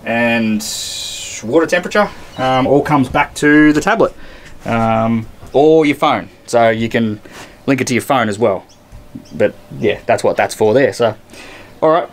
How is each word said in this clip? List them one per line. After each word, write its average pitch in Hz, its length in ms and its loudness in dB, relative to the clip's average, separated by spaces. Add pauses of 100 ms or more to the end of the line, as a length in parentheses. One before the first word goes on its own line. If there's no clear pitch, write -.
and 113 600 -2 (800)
water 151 220 2
temperature, 180 420 0 (300)
um, 131 280 0
all 139 160 2
comes 143 260 0
back - 260 -2
to 151 380 4
the 151 80 2
tablet, 196 340 0 (500)
um, 113 640 0 (260)
or 156 320 4
your 143 120 0
phone. 123 320 -2 (180)
So 117 240 4
you 113 180 -2
can 110 320 -2 (460)
link 135 140 0
it 110 80 0
to 135 60 0
your 110 80 0
phone 123 260 0
as 101 100 -6
well. 104 260 0 (680)
But 104 200 0 (240)
yeah, 104 280 -2
that's - 180 0
what 95 120 0
that's 101 180 -2
for 107 180 0
there. 123 200 2
So, 113 220 -2 (680)
all 156 80 2
right 165 220 0